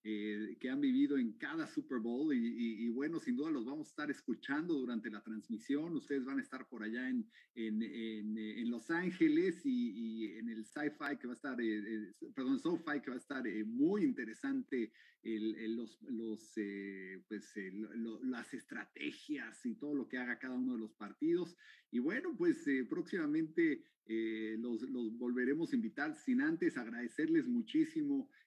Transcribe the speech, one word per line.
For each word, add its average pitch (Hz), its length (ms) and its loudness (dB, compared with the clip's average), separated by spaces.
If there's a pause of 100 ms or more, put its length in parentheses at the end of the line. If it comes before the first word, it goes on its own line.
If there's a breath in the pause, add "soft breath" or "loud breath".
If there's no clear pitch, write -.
eh, 107 540 -2
que 127 80 -4
han 135 140 0
vivido 139 340 6
en 117 220 2
cada 156 280 -4
Super - 320 -2
Bowl 123 360 2
y, - 20 6
y, 117 500 0
y - 40 2
bueno, 147 300 0
sin 123 160 0
duda 151 140 0
los 131 140 0
vamos 143 240 -6
a - 20 -20
estar 151 200 -4
escuchando 147 640 -2
durante 120 360 0
la 104 120 -10
transmisión, 135 760 -2
ustedes 139 300 0
van 135 120 -2
a 127 40 0
estar 131 260 -10
por 113 140 -8
allá 117 260 -2
en, 123 180 0 (280 soft breath)
en, 110 280 0
en, 110 540 -4
en 110 340 -2
Los 120 200 -4
Ángeles 170 760 4
y, 113 600 0
y 104 140 -6
en 117 120 -6
el 110 160 -6
Sci-Fi 147 520 -4
que - 80 -8
va 123 60 -4
a 120 40 -6
estar, 127 220 -4
eh, 110 200 4
eh, 107 340 -4 (220)
perdón, 131 240 2
SoFi 160 440 0
que - 80 -4
va 123 60 -4
a 131 40 -6
estar, 131 260 -4
eh, 107 180 0
muy 147 380 4
interesante 127 920 0 (300 soft breath)
el, 110 340 0
el, 113 200 -2
los, 113 260 -8
los, 110 540 -6
eh, 98 720 -6
pues, - 300 -10
eh, 95 160 -6
lo, 107 220 -8
lo, 113 300 -4
las 120 280 -4
estrategias - 1120 -8
y 117 100 -2
todo 147 200 -4
lo 131 120 0
que 127 120 -6
haga 123 200 -4
cada 131 160 -6
uno 127 200 0
de 113 60 -2
los 107 140 -8
partidos. 165 600 0 (340 loud breath)
Y 120 80 0
bueno, 233 380 0
pues, 170 300 4
eh, 135 180 4
próximamente, 160 1000 2 (200 loud breath)
eh, 110 540 -2
los, 117 240 -2
los 120 340 -4
volveremos 127 560 2
a 135 40 2
invitar, 139 380 0
sin 127 280 2
antes 165 340 2
agradecerles 127 680 2
muchísimo, 139 840 2 (160 soft breath)